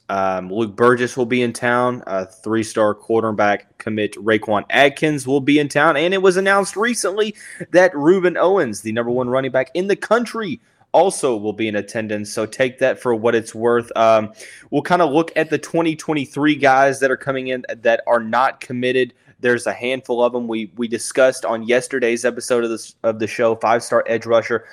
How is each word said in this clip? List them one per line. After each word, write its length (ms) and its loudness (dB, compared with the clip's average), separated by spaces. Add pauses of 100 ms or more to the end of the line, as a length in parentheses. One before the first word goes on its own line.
um, 420 -2
Luke 240 -4
Burgess 400 2
will 120 -2
be 160 0
in 100 -2
town. 540 0
Uh, 180 -4
three-star 720 -2
quarterback 840 -2
commit 380 -4
Raquan 560 0
Atkins 560 2
will 140 0
be 180 4
in 80 0
town. 300 2
And 180 0
it 80 -2
was 120 6
announced 400 0
recently 600 -2 (380)
that 220 6
Ruben 420 2
Owens, 440 0
the 100 -6
number 200 -2
one 180 -2
running 220 -2
back 240 -2
in 120 -4
the 80 2
country, 640 -4 (320)
also 460 2
will 160 -4
be 140 -4
in 80 -2
attendance. 580 -6
So 140 -4
take 320 -2
that 200 0
for 140 0
what 220 0
it's 180 -2
worth. 420 0
Um, 380 4 (380)
we'll 100 0
kinda 240 2
look 300 0
at 160 -2
the 80 0
twenty 360 -2
twenty-three 600 -2
guys 460 4
that 100 2
are 60 -4
coming 320 -6
in 140 -6 (200)
that 240 2
are 120 2
not 400 0
committed. 540 -2 (260)
There's 280 0
a 60 -2
handful 500 -4
of 100 2
them. 140 -4
We, 300 -6
we 100 -4
discussed 580 0
on 160 -2
yesterday's 640 0
episode 380 -2
of 80 -2
this, 320 -10
of 160 0
the 80 -4
show, 280 0
five-star 520 0
edge 180 -2
rusher 480 0